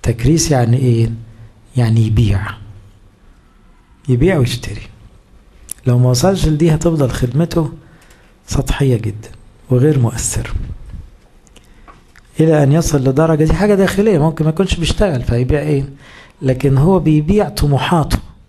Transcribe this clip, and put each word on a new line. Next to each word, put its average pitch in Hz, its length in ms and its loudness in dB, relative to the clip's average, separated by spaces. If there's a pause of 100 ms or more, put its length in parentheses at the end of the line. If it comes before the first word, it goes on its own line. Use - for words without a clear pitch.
تكريس 147 480 0
يعني 120 260 2
إيه؟ 117 340 0 (640)
يعني 113 300 2
يبيع، 104 400 0 (1600)
يبيع 156 300 2
ويشتري. - 440 -4 (1040)
لو 123 120 4
ما 127 120 4
وصلش 151 360 2
لدي 156 280 2
هتفضل 151 360 0
خدمته 151 640 -2 (720)
سطحية 135 500 0
جدًا 104 320 -8 (420)
وغير 135 280 2
مؤثرة، 117 520 -4 (1900)
إلى 156 220 4
أن 139 100 4
يصل 147 320 0
لدرجة، 151 400 2
دي 160 100 0
حاجة 202 200 2
داخلية، 190 440 2
ممكن 156 260 0
ما 156 60 2
يكونش 185 240 -2
بيشتغل 160 480 -2
فيبيع 123 380 0
إيه، 143 240 -2 (580)
لكن 131 360 0
هو 180 200 2
بيبيع 160 500 2
طموحاته 143 680 0 (300)